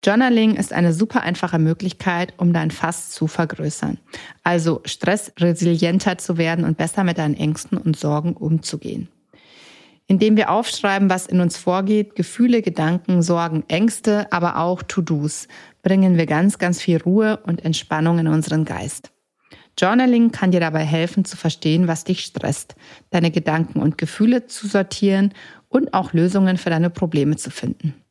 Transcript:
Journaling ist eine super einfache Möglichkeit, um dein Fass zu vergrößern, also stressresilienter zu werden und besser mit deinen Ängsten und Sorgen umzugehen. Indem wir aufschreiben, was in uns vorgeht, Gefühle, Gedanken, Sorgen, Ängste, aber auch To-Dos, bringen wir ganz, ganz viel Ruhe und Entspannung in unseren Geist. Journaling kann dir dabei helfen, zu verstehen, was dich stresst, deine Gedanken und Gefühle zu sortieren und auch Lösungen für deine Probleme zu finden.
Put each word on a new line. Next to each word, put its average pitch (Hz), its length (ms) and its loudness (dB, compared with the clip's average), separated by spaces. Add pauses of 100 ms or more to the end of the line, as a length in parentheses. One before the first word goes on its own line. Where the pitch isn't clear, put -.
Journaling 220 500 4
ist - 180 -4
eine 170 200 2
super 220 300 -2
einfache 175 360 -2
Möglichkeit, 175 800 -2
um 175 160 2
dein 160 180 0
Fass - 400 -6
zu - 160 -4
vergrößern, 151 720 -4 (460)
also 165 400 0
stressresilienter 175 1300 0
zu 170 200 -4
werden 165 260 0
und 165 120 0
besser 175 280 -2
mit 170 140 0
deinen 151 160 0
Ängsten 156 420 -4
und 160 200 -2
Sorgen 147 380 -2
umzugehen. - 760 -4 (1000)
Indem 208 300 4
wir 214 140 2
aufschreiben, 196 600 0
was 185 160 -2
in 180 140 2
uns 175 180 0
vorgeht, 202 560 0
Gefühle, 240 480 2
Gedanken, 175 600 0
Sorgen, 165 460 0
Ängste, 208 640 0
aber 175 260 0
auch 175 240 -2
To-Dos, 156 680 -4 (340)
bringen 190 340 4
wir 165 100 2
ganz, 170 320 2
ganz 180 220 -2
viel 170 160 2
Ruhe 208 480 2
und 170 200 -4
Entspannung 165 540 0
in 160 100 0
unseren 156 360 0
Geist. - 480 -10 (640)
Journaling 233 560 4
kann 185 180 0
dir 180 100 4
dabei 156 240 -2
helfen, 165 400 0
zu - 120 -12
verstehen, 165 520 0
was 165 160 -4
dich - 200 -4
stresst, - 500 -8 (360)
deine 170 200 2
Gedanken 160 500 -2
und 160 180 0
Gefühle 233 480 0
zu - 200 -12
sortieren 196 680 0 (340)
und 277 240 0
auch 185 200 -2
Lösungen 185 440 2
für 175 140 -4
deine 165 180 2
Probleme 151 480 0
zu 139 140 -10
finden. - 440 -6 (160)